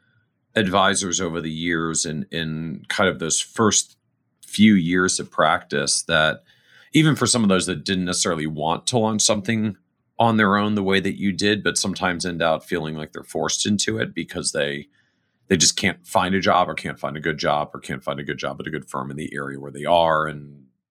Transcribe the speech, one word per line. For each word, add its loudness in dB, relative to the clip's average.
advisors 2
over -4
the -4
years -2
in, -6
in -6
kind 0
of -4
those -2
first 0
few 6
years 2
of -10
practice, 0
that 0
even 6
for 0
some 2
of 4
those 2
that -4
didn't -2
necessarily -2
want -4
to 0
launch 0
something 0
on 4
their 4
own 0
the 0
way 2
that -2
you 0
did, 0
but 0
sometimes -2
end -4
up 2
feeling -4
like -10
they're -12
forced -4
into 0
it -6
because -6
they, -4
they 2
just 2
can't -2
find 0
a 2
job 2
or -6
can't -10
find -8
a -10
good -2
job -2
or -12
can't -10
find -6
a -8
good -8
job -8
at -10
a -10
good -8
firm -6
in -10
the -8
area -8
where -12
they -10
are 4
and -12